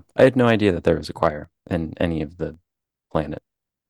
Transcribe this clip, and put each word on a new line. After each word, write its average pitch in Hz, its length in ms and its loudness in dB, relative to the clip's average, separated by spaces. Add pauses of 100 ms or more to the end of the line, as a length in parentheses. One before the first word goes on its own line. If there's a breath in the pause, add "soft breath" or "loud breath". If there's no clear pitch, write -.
(140)
I 117 100 6
had 127 120 4
no 123 100 4
idea 107 260 2
that 82 120 -4
there 82 120 2
was 76 120 -8
a - 60 -12
choir 78 340 -4 (220)
in 80 280 -4
any 82 240 -2
of 80 140 -12
the 80 220 -8 (520)
planet - 320 -6 (480)